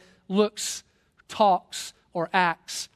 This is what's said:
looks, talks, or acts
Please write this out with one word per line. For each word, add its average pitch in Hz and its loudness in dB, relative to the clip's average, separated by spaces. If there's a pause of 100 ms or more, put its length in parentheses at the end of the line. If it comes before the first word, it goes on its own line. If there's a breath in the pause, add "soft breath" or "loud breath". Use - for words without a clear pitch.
(280 soft breath)
looks, - -2 (440)
talks, - 0 (200)
or 165 -4
acts - 0